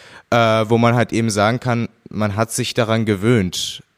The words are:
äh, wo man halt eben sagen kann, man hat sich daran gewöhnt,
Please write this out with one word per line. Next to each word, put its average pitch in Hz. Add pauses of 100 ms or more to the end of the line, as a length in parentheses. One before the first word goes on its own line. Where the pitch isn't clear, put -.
(300)
äh, 120
wo 113
man 117
halt 120
eben 113
sagen 104
kann, 117 (200)
man 104
hat 110
sich -
daran 113
gewöhnt, 104 (160)